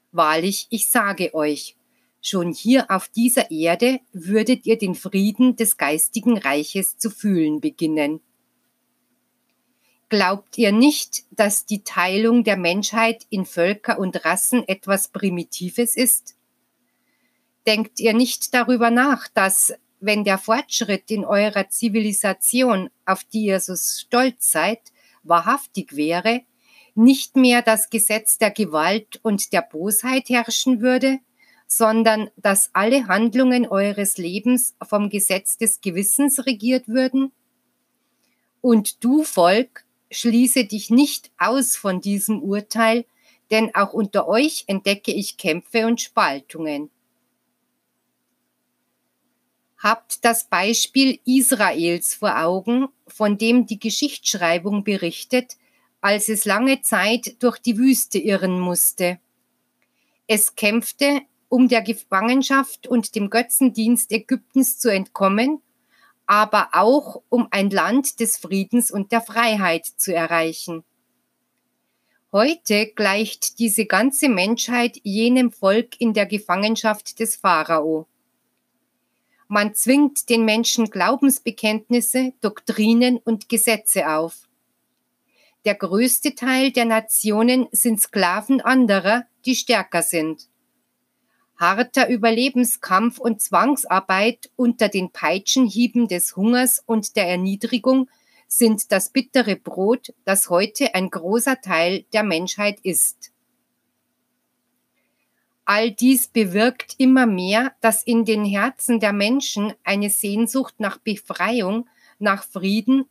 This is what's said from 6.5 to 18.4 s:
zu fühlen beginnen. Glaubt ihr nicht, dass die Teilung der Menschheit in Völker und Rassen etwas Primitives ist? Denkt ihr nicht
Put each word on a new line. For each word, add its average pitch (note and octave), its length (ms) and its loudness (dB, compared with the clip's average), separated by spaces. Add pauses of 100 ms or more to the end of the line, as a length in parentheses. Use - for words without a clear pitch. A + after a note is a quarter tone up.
zu A3+ 120 -4
fühlen D#3+ 520 0
beginnen. D#3 580 -2 (1900)
Glaubt G3+ 480 -2
ihr G#3 160 4
nicht, C4+ 580 2
dass G#3 340 0
die G3+ 200 -6
Teilung G#3+ 580 2
der G3+ 140 0
Menschheit G#3+ 720 -2
in F#3+ 160 -4
Völker F3+ 540 -2
und F#3 260 -4
Rassen G3+ 420 0
etwas F#3+ 400 -4
Primitives F3+ 880 -4
ist? - 400 -2 (1300)
Denkt G#3+ 360 -2
ihr A3+ 100 2
nicht A#3+ 420 0